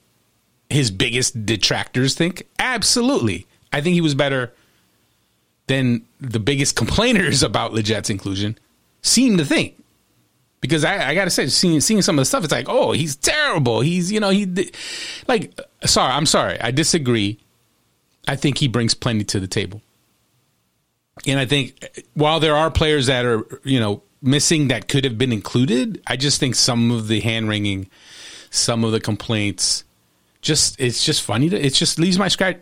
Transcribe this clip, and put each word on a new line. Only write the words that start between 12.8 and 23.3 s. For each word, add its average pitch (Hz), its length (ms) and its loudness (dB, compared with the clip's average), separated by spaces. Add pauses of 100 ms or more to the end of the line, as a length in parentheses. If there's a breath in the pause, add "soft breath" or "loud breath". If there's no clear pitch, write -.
he's 143 240 -2
terrible. 180 640 0
He's, 175 320 0
you 214 80 0
know, 202 100 2
he 202 160 2
di-," 175 240 -4 (560 loud breath)
like, 208 320 -2 (260)
sorry, 151 280 2
I'm 147 120 2
sorry. 117 360 2
I 120 100 -2
disagree. 123 680 0 (880)
I 135 80 0
think 143 220 0
he 147 100 0
brings 117 260 0
plenty 110 300 -2
to 101 160 -4
the 95 80 -4
table. 98 340 -6 (1400)
And 139 120 2
I 135 80 0
think - 680 -4
while 151 260 2
there 151 160 4
are 156 140 2
players 151 360 2
that 123 200 0
are, 110 180 0 (200)